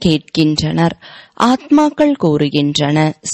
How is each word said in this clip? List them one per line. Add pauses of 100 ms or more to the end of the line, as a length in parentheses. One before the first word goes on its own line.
கேட்கின்றனர். (480)
ஆத்மாக்கள்
கூறுகின்றன, (220)